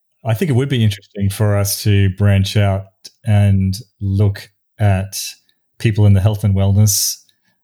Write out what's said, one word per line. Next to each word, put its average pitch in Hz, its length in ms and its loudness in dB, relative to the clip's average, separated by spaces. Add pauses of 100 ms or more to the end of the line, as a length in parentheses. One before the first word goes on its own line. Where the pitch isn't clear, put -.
(240)
I 113 100 -2
think 165 160 -2
it 131 40 0
would 131 140 0
be 127 160 0
interesting 101 460 -4
for 104 260 -2
us 101 260 -4
to 101 280 2
branch 98 460 0
out 98 280 0 (400)
and 98 520 0 (240)
look 98 500 -2 (280)
at 98 420 -2 (580)
people 107 280 2
in 101 60 6
the 98 80 4
health 101 240 0
and 98 100 0
wellness, 98 640 0 (460)